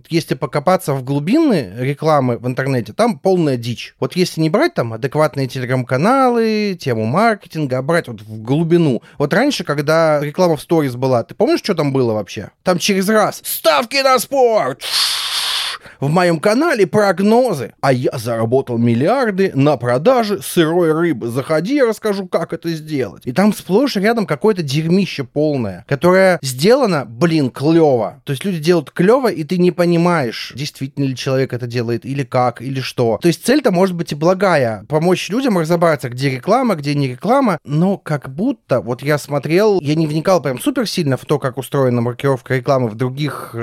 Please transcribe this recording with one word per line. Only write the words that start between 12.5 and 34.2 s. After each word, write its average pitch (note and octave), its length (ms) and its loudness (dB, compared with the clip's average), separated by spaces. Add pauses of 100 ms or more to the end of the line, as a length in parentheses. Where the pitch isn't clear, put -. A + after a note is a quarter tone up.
Там F#3 160 0
через F#3+ 320 0
раз: G#3 340 0
"Ставки C#4 580 0
на C4 160 4
спорт! A3 600 0 (1160)
В C3+ 100 -2
моём E3+ 320 2
канале A3+ 460 2
прогнозы, G3+ 920 2
а C#3 120 2
я C3 240 0
заработал A#2 600 -2
миллиарды F3+ 800 2
на C#3 220 4
продаже B2+ 640 0
сырой E3 520 2
рыбы. D3+ 360 0
Заходи, D#3 480 -2
я C4+ 100 4
расскажу, G3+ 400 -4
как E3+ 260 -4
это E3+ 180 -6
сделать". D3+ 540 -6
И C3 80 -6
там F#3+ 200 2
сплошь A#3 440 0
и G3 40 0
рядом G#3+ 260 0
какое-то F3+ 360 0
дерьмище D#3+ 600 0
полное, B2 640 -4
которое F3+ 540 4
сделано, D#3+ 680 2
блин, C#3+ 420 0
клёво. C3+ 760 2
То C#3+ 80 -6
есть C3 120 -6
люди F#3 140 -4
делают D#3 320 0
клёво, A#3 380 2
и D#3+ 160 -4
ты F3+ 140 -2
не F3+ 120 4
понимаешь, E3+ 840 0
действительно C#3 480 -6
ли C3+ 120 -2
человек C3 360 -2
это B2 140 -6
делает, A#2 380 -4
или C3+ 200 -6
как, B2 380 -2
или C3+ 180 -6
что. A#2 420 0
То F3 60 2
есть - 160 0
цель-то B3+ 260 2
может F#3 260 2
быть E3+ 160 -6
и D3+ 40 -6
благая, D3+ 720 2